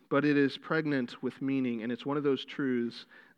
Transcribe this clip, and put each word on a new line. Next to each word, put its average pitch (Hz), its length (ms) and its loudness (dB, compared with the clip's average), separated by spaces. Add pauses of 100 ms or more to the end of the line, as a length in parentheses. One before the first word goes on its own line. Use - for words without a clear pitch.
(100)
but 139 140 4
it 147 120 4
is 139 200 4
pregnant 147 680 -2
with 123 180 -6
meaning, 131 400 0
and 117 80 -4
it's 120 160 -6
one 143 100 -2
of 147 60 -2
those 135 220 2
truths 123 600 -4 (320)